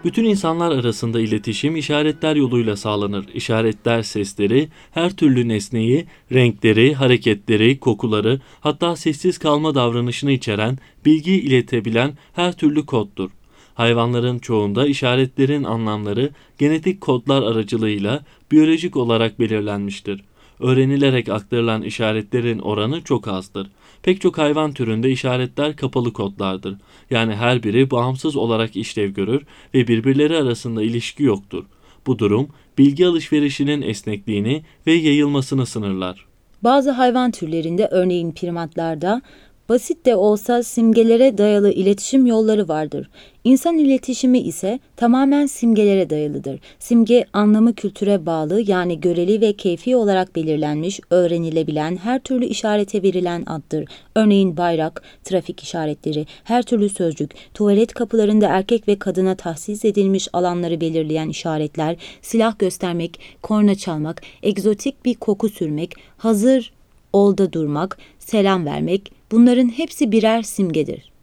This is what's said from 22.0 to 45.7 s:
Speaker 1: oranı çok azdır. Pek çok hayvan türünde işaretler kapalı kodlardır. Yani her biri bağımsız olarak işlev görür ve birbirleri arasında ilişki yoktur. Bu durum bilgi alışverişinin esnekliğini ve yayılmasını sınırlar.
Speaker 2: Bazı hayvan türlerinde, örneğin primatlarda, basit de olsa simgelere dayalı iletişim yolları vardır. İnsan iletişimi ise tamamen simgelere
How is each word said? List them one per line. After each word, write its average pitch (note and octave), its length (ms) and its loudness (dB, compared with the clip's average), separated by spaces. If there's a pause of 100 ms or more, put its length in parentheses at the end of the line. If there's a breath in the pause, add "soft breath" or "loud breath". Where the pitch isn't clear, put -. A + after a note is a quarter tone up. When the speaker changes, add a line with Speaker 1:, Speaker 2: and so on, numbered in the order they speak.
Speaker 1:
oranı G#2+ 440 -4
çok A#2 260 -4
azdır. G2 420 -8 (320 soft breath)
Pek F#3 180 0
çok F3 180 0
hayvan D3+ 340 0
türünde A#2 380 -2
işaretler B2+ 680 -4
kapalı B2 360 -4
kodlardır. G2 640 -6 (340 soft breath)
Yani A2+ 240 0
her A#2+ 280 0
biri A#2+ 280 2
bağımsız C3 460 -2
olarak A2+ 400 -2
işlev G#2 320 -4
görür G2+ 340 -2 (320 soft breath)
ve A#2+ 140 2
birbirleri C3+ 480 2
arasında A#2+ 460 -2
ilişki A#2 400 -4
yoktur. G2+ 420 -2 (420 soft breath)
Bu B2 120 0
durum A2+ 300 0 (300 soft breath)
bilgi C#3+ 280 6
alışverişinin D3 760 0
esnekliğini G#2+ 800 -4 (240 soft breath)
ve D#3+ 60 4
yayılmasını C#3+ 760 2
sınırlar. F#2+ 600 -6 (360)
Speaker 2:
Bazı C4+ 280 2
hayvan B3 400 2
türlerinde, E3 600 -4
örneğin F3+ 420 0
primatlarda, E3+ 880 -4 (460 soft breath)
basit B3 380 -2
de A#3 100 4
olsa G#3+ 460 2
simgelere A3+ 760 4
dayalı G#3 340 4
iletişim G3+ 540 2
yolları A3 420 2
vardır. D3+ 420 -6 (340 soft breath)
İnsan D#4 340 4
iletişimi B3+ 600 2
ise G3 420 -4 (160)
tamamen C4+ 500 4
simgelere G#3 640 2